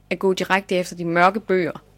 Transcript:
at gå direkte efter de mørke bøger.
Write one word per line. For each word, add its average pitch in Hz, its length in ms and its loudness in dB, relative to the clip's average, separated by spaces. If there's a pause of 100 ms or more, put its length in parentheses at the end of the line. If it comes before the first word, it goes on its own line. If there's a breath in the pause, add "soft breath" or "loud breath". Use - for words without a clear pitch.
at 180 100 -4
gå 190 140 2
direkte 185 420 -2
efter 180 200 -2
de 170 100 -8
mørke 175 340 4
bøger. 185 440 -2 (140)